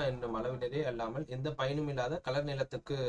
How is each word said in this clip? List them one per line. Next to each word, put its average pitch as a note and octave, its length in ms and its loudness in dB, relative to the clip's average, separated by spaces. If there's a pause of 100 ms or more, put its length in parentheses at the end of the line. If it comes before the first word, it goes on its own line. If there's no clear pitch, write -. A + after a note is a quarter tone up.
"என்னும் B2 300 0
அளவினரே B2 500 0
அல்லாமல் A#2+ 420 -2
எந்த B2+ 260 -2
பயனும் C#3+ 360 2
இல்லாத C#3 320 0
கலர் C#3+ 260 0
நிலத்துக்கு C3+ 500 -2 (120)